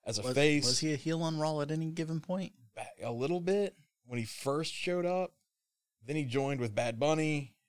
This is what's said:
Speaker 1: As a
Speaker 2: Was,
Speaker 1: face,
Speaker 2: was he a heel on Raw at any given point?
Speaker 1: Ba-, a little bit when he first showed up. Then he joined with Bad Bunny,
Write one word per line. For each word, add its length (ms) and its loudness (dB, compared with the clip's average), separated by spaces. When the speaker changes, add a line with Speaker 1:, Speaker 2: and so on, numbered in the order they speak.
Speaker 1:
As 140 -4
a 60 -4
Speaker 2:
Was, 100 0
Speaker 1:
face, 320 6
Speaker 2:
was 140 2
he 140 0
a 40 -2
heel 240 -2
on 160 0
Raw 220 0
at 100 -2
any 220 -2
given 300 -2
point? 320 -4
Speaker 1:
Ba-, 320 -12
a 40 -4
little 280 0
bit 360 2
when 100 -6
he 80 -2
first 480 -2
showed 320 -2
up. 280 0
Then 120 -4
he 100 0
joined 340 0
with 140 -2
Bad 260 0
Bunny, 540 2